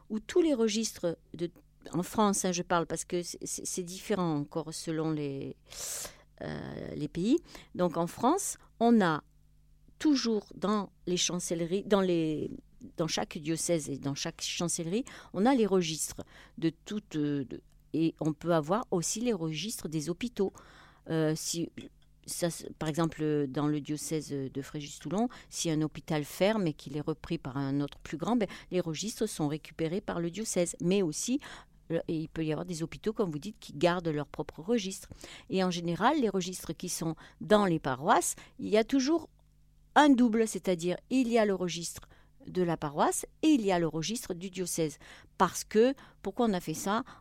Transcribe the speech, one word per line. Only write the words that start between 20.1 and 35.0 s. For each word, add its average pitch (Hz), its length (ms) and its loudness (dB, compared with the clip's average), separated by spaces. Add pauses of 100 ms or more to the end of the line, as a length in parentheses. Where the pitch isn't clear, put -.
Euh, 160 260 2
si, - 360 -4 (540)
ça, - 240 -2
c'est, - 260 -10
par 160 140 -2
exemple, 151 580 0
dans 143 200 0
le 151 140 0
diocèse 151 480 -4
de 139 320 -6
Fréjus-Toulon, 156 680 -4 (200)
si - 200 -4
un 156 120 2
hôpital 151 420 -2
ferme 196 440 2
et 151 60 -2
qu'il 143 220 -12
est 147 60 -4
repris 160 360 -4
par 135 200 -6
un 139 240 0
autre - 180 -6
plus - 180 -8
grand, 180 180 0
ben, 220 120 2 (220)
les 180 100 0
registres 170 460 -4
sont 165 220 -2
récupérés 160 540 -4
par 175 180 -4
le 170 120 -2
diocèse. 180 500 -2
Mais 190 200 4
aussi, 190 380 -2 (520)
euh, 165 160 0
et 170 80 -2
il 156 140 -4
peut 165 160 -4
y 156 60 0
avoir 151 140 -4
des 165 160 -6
hôpitaux, 165 320 -4
comme 202 160 0
vous 147 100 -4
dites, 202 200 -12
qui - 140 -18
gardent 170 340 2
leurs 147 200 -2
propres - 340 -10
registres. 190 480 -2 (400)